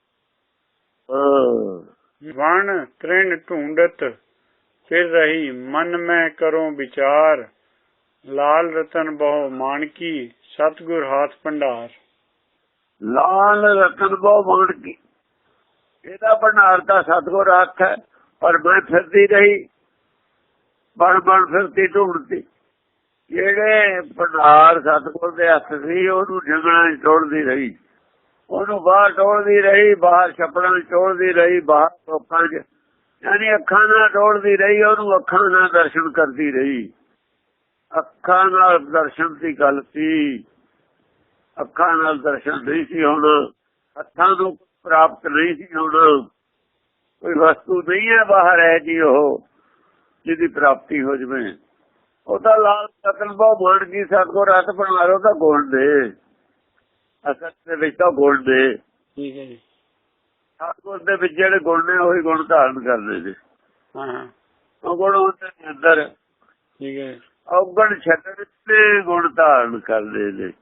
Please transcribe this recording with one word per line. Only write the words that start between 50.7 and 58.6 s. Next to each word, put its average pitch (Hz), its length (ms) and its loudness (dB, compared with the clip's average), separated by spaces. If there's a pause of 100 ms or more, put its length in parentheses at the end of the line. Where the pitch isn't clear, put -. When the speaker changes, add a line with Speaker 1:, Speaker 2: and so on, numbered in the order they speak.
Speaker 1:
ਹੋ 135 140 -4
ਜਾਵੇ। 123 420 -8 (720)
ਉਹ 196 120 -4
ਤਾਂ 220 180 4
ਲਾਲ 208 300 0 (200)
ਰਤਨ 202 260 -4
ਬਹੁ 214 220 2
ਮਾਣਕੀ 185 500 0
ਸਤਿਗੁਰ 185 520 0
ਹੱਥ 180 80 0
ਭੰਡਾਰ, 190 440 -2
ਉਹ 190 100 2
ਤਾਂ 208 140 2
ਗੁਣ 147 420 0
ਨੇ, 135 340 0 (1200)
ਅਸਲ 165 180 -10
ਦੇ - 260 -14
ਵਿੱਚ 151 220 -6
ਤਾਂ 175 140 2
ਗੁਣ 139 380 2
ਨੇ। 131 260 2 (400)